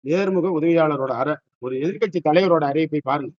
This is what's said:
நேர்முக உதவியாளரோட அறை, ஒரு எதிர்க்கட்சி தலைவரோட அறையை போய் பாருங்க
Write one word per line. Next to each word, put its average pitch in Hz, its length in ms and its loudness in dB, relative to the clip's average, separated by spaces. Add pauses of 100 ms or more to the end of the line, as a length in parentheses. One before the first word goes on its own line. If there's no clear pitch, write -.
நேர்முக 185 420 0 (140)
உதவியாளரோட 151 500 2
அறை, 135 240 -2 (240)
ஒரு 127 180 -8
எதிர்க்கட்சி 180 480 -2
தலைவரோட 165 400 4
அறையை 151 260 0
போய் 147 200 -4
பாருங்க 139 300 -4